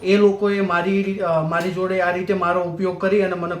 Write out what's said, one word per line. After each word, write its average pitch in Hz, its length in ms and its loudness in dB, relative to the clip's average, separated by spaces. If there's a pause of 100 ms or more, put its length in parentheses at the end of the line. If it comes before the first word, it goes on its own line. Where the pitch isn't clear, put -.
એ 190 140 4
લોકોએ 202 440 2
મારી, 190 580 0
અ, 165 220 0
મારી 170 300 -2
જોડે 185 300 -2
આ 180 100 2
રીતે 185 240 -2
મારો 180 280 0
ઉપયોગ 180 380 -4
કરી 190 220 2
અને 175 120 -2
મને 175 260 -4